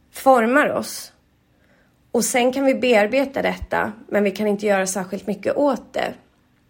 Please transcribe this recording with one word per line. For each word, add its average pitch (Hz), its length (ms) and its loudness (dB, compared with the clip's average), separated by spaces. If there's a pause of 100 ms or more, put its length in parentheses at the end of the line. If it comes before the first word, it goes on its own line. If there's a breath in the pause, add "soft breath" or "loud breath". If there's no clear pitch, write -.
(120)
formar 247 600 4
oss. - 400 -8 (960 soft breath)
Och 226 140 0
sen 247 280 2
kan 277 120 -2
vi 269 100 4
bearbeta 233 680 2
detta, 185 500 -4 (160)
men 208 160 0
vi 196 60 0
kan 214 160 -4
inte 208 200 -2
göra 190 200 2
särskilt 190 400 -8
mycket 202 300 -4
åt 277 360 -2
det. - 220 -4 (560)